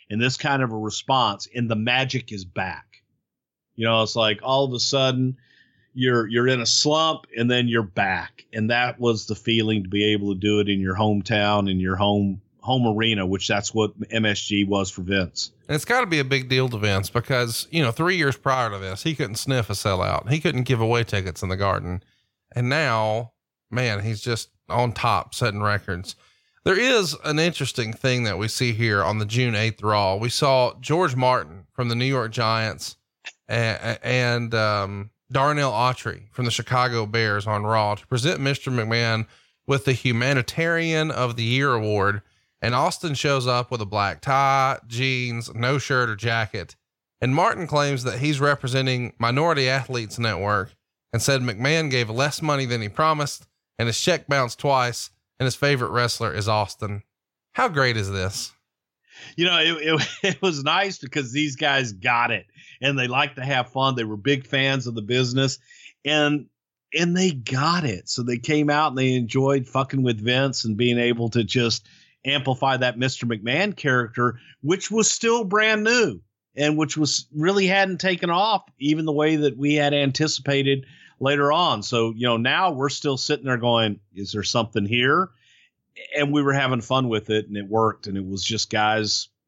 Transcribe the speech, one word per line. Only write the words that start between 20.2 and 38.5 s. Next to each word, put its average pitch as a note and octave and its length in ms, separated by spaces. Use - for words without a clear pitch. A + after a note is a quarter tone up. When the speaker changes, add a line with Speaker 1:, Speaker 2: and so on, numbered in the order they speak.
Speaker 2:
He D#3 100
couldn't C#3 220
give A#2+ 180
away A#2 240
tickets F#2+ 380
in F#2+ 60
the F#2 80
Garden. F#2+ 460
And B2 140
now, A#2+ 640
man, A2 320
he's G#2+ 180
just A#2 300
on A#2 240
top - 420
setting G#2 280
records. G2 520
There F#3 140
is G#3+ 460
an D3+ 140
interesting C#3 540
thing B2 320
that G2 140
we G#2+ 100
see A#2+ 240
here G#2+ 300
on G#2 160
the G#2+ 60
June A#2 300
eighth G#2+ 280
Raw. G2+ 340
We A2+ 140
saw C3 500
George D3+ 340
Martin A#2 580
from B2 160
the A#2 60
New A#2+ 120
York B2 260
Giants A2 640
and, A2+ 540
and, A#2+ 520
um, G#2 560
Darnell C#3 420
Autry A2 600
from B2 120
the A#2 80
Chicago A#2+ 520
Bears G#2 440
on G#2 160
Raw G#2 320
to - 100
present C3+ 340
Mister C#3 300